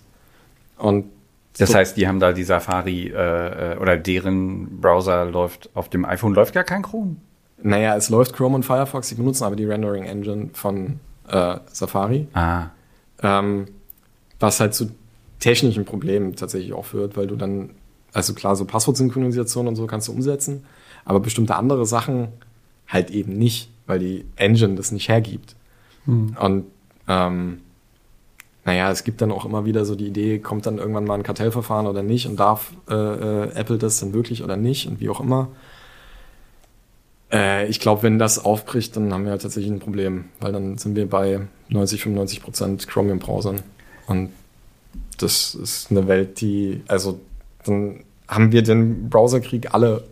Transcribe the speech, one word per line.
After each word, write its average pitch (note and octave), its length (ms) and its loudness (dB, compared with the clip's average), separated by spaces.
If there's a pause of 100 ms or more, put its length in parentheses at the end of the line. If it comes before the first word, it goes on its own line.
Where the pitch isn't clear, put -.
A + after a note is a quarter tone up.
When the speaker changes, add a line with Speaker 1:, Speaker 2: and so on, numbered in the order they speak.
(760)
Speaker 1:
Und G2+ 300 2 (520)
Speaker 2:
Das G2 120 4
Speaker 1:
so A2+ 60 6
Speaker 2:
heißt, F#2+ 200 4
die F#2+ 120 2
haben F#2+ 120 0
da F2+ 140 6
die F2+ 100 -4
Safari, F2+ 640 -2
äh, E2+ 640 -2
äh, - 40 -8
oder F#2 180 4
deren F#2 840 -2
Browser F2+ 440 4
läuft F2 500 -4
auf F#2 120 -4
dem F2+ 160 0
iPhone, F#2+ 300 0
läuft G#2 200 6
gar F3+ 100 2
kein F#3+ 180 -4
Chrome? F#3+ 360 -6 (440)
Speaker 1:
Naja, G#2+ 340 2
es G#2+ 140 0
läuft A#2+ 240 4
Chrome C3 220 2
und C3 80 2
Firefox, C3 460 -2
die A2+ 60 -10
benutzen B2+ 280 0
aber G2+ 120 -2
die G#2+ 100 -2
Rendering-Engine G#2 880 -4
von, G2 460 -4 (300)
äh, F2+ 280 0 (140)
Safari. G#2+ 600 -2
Speaker 2:
Ah. E2+ 320 0 (560)
Speaker 1:
Ähm, G2+ 460 0 (720)
was G#2+ 200 4
halt G#2+ 140 2
zu A2 180 -4 (480)
technischen A#2 460 4
Problemen G2 500 -2
tatsächlich F#2 380 -8
auch F2 120 -10
führt, G2+ 300 -6
weil G2+ 120 -2
du G2+ 80 -6
dann, G2 340 -4 (440)
also - 200 -2
klar, G2 220 0
so F#2+ 100 -2
Passwortsynchronisation B2 1040 0
und A2+ 80 -2
so A2+ 100 -4
kannst A2 220 -6
du A#2 40 -8
umsetzen, C#3 540 -4 (400)
aber G2 140 4
bestimmte A2 360 0
andere B2 300 2
Sachen A#2 440 -2 (580)
halt F#2 240 0
eben G2 260 -4
nicht, A2+ 320 0 (160)
weil F#2+ 140 -2
die F#2 260 -6 (120)
Engine G#2+ 380 6
das - 160 -6
nicht G#2 160 -6
hergibt. A2 480 0 (500)
Speaker 3:
Hm. A2+ 320 2
Speaker 1:
Und, G2 280 2 (420)
ähm, F2+ 520 0 (1080)
naja, F#2 260 0
es F#2 120 -4
gibt A2+ 180 -4
dann G#2+ 120 2
auch G2 100 -8
immer G#2+ 220 -4
wieder A2 180 0
so G2+ 120 -4
die G2+ 120 -6
Idee, G#2 320 -2
kommt G#2+ 260 -6
dann A2 120 -4
irgendwann G#2+ 260 -4
mal G#2 120 -2
ein G2+ 80 -4
Kartellverfahren G#2+ 640 -2
oder G2+ 160 -2
nicht A#2 260 0
und G2 100 -6
darf, G#2+ 340 2 (180)
äh, A2 40 -4
äh, G#2+ 640 -2
Apple A2 220 -2
das G#2+ 220 0
dann G2 140 -6
wirklich A2+ 280 -2
oder F#2+ 140 -6
nicht A#2+ 320 -2
und G#2 140 -6
wie G#2 80 -2
auch G2+ 100 -4
immer. C3 300 0 (1800)
Äh, G2+ 380 2
ich A2 140 -4
glaub, G#2+ 220 2
wenn A2 160 4
das A2 240 0
aufbricht, G#2+ 520 -2
dann G#2 180 -2
haben G2 120 -4
wir G#2 60 -4
halt G2 100 -4
tatsächlich G#2 300 -6
ein G2+ 80 -4
Problem, F#2+ 460 -4 (140)
weil G2+ 140 -4
dann G2 240 -6
sind G#2 180 -4
wir G#2 140 -2
bei G2 320 2 (260)
neunzig, G2+ 360 0
fünfundneunzig G2+ 380 -2
Prozent G2 460 -4
Chromium-Browsern. G2+ 720 0 (480)
Und F#2 220 0 (880)
das - 380 -2
ist - 360 -6
eine F#2+ 160 4
Welt, F#2+ 320 2
die, G2+ 480 -2
also F#2+ 320 0 (460)
dann G2+ 360 -2 (240)
haben A2 280 6
wir A#2 100 8
den A2+ 460 2
Browserkrieg A#2+ 640 4
alle A2+ 380 2